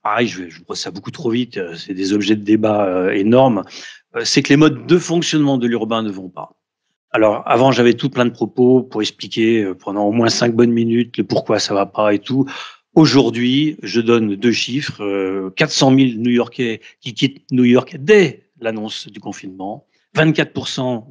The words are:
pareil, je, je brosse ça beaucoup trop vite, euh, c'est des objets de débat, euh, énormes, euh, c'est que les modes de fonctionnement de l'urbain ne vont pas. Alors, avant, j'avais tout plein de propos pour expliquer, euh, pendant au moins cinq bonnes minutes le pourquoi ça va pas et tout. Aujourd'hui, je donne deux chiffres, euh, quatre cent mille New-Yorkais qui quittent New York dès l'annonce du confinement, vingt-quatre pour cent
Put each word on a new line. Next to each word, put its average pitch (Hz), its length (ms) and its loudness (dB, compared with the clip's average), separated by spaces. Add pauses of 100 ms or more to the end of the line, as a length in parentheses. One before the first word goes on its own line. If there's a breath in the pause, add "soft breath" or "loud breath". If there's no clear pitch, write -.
pareil, 110 240 0
je, 90 200 -12
je 82 140 -20
brosse 95 160 -12
ça 95 140 -10
beaucoup 98 180 -14
trop 123 200 -6
vite, 120 260 -4
euh, 87 180 -8
c'est 95 200 -12
des 95 180 -4
objets 104 240 -2
de 104 80 -10
débat, 107 420 0
euh, 92 240 -2
énormes, 110 540 2 (500 loud breath)
euh, 117 100 -6
c'est 139 180 0
que - 80 -4
les 139 60 6
modes 139 300 2
de 160 100 4
fonctionnement 160 640 0
de 120 80 -2
l'urbain 113 360 -2
ne 104 100 -6
vont 92 160 -12
pas. - 240 -14 (580)
Alors, 110 360 2
avant, 131 260 4
j'avais 120 220 4
tout 123 140 -4
plein 127 160 0
de 120 60 0
propos 123 540 2
pour 110 180 -6
expliquer, 110 640 -2
euh, 92 100 -4
pendant 101 300 -6
au 104 80 0
moins 113 160 2
cinq 117 260 0
bonnes 117 160 4
minutes 117 460 0
le 104 80 -2
pourquoi - 340 -2
ça - 160 -4
va 98 120 0
pas 104 280 0
et 101 60 -2
tout. 135 260 -2 (500 loud breath)
Aujourd'hui, 131 880 4
je 104 160 -2
donne 113 340 2
deux 110 160 0
chiffres, 120 540 -6
euh, 95 500 -4
quatre 156 160 -2
cent 135 220 2
mille 127 280 2
New-Yorkais 120 600 -2 (200 loud breath)
qui 127 140 -14
quittent 135 380 -4
New 123 100 2
York 123 380 2
dès 156 500 2 (100)
l'annonce 110 460 -8
du 104 140 -20
confinement, 98 640 -14 (280)
vingt-quatre 151 380 0
pour 131 140 -8
cent 123 440 -6